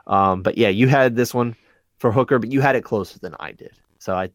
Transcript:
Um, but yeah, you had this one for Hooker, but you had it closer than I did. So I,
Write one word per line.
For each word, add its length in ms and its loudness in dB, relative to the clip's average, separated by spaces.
Um, 380 2
but 160 -2
yeah, 100 4
you 180 2
had 280 4
this 180 -2
one 220 -2
for 140 0
Hooker, 260 2
but 140 -4
you 100 0
had 140 2
it 80 -2
closer 340 -6
than 220 -14
I 120 -12
did. 200 -20
So 180 -8
I, 200 -4